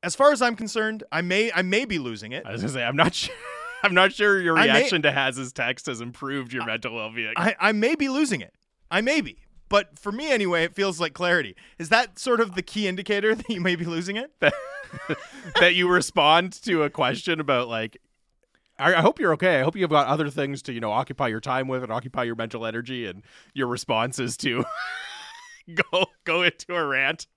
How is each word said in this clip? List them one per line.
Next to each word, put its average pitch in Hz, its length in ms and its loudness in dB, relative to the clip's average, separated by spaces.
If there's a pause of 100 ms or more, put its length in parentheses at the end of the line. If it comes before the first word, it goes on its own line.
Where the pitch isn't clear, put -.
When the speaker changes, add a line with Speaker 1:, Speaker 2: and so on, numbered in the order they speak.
Speaker 1:
as 180 120 -4
far 285 160 8
as 247 100 0
I'm 240 140 2
concerned, 220 560 -4
I 160 100 0
may, 190 320 0
I 175 80 2
may 196 240 0
be 196 140 -2
losing 113 320 -8
it. 139 140 -10
Speaker 2:
I 98 60 -10
was 113 100 -6
gonna 135 120 -4
say, 127 100 -2
I'm 127 120 0
not 170 200 6
<laughs> - 0 -
sure. - 200 -6 (480)
I'm 196 120 4
not 190 180 6
sure 202 260 4
your 165 180 2
Speaker 1:
I 214 100 6
may 135 60 6
Speaker 2:
reaction 196 300 4
to 147 80 6
Haz's 131 400 -2
text 123 360 -6
has 120 140 -8
improved 127 520 -10
your 120 100 -4
Speaker 1:
I 117 40 -4
Speaker 2:
mental 113 280 -6
well-being. 110 400 -6
Speaker 1:
I, 180 240 0
I 202 120 4
may 220 240 0
be 285 140 -2
losing 262 320 -2
it. - 120 -16 (380)
I 185 100 2
may 277 200 2
be. 151 160 -8 (320)
But 196 280 0
for 202 140 -8
me 285 200 -6
anyway, 180 340 2
it 175 100 -8
feels 196 240 -2
like 160 140 -2
clarity. 170 420 0 (240)
Is 165 100 -8
that 226 300 2
sort 240 220 0
of 202 120 0
the 180 80 -4
key 208 260 -4
indicator 202 480 0
<laughs> - 0 -
that 214 140 -14
you 208 120 -4
may 175 140 0
be 170 100 -4
losing 175 320 -4
it? 269 180 -10
Speaker 2:
<laughs> - 60 -6 (680)
That, 147 100 -2 (440)
that 180 140 8
you 180 120 4
respond 175 640 4 (120)
to 165 200 0
a 147 60 0
question 135 500 -2
about, 127 300 0
like, 113 280 -6 (800)
"I, 170 180 4
I 165 40 6
hope 208 220 4
you're 180 140 4
okay. 165 260 4
I - 20 2
hope 165 140 -2
you've 180 120 0
got 147 180 4
other 147 220 0
things 139 340 -4
to, 131 100 -8
you 113 80 -6
know, 110 100 -2
occupy 127 380 -2
your 110 100 -4
time 131 300 -4
with 127 120 -4
and 113 120 -6
occupy 120 300 -4
your 117 120 -4
mental 113 300 -8
energy," 117 400 -6
and 95 180 -12 (300)
your 131 140 -2
response 120 520 -2
is 117 180 -4
to 120 280 -2 (540)
<laughs> - 540 -20 (200)
go, 185 140 0 (180)
go 170 160 -2
into 175 340 -2
a 165 100 0
rant 139 520 -2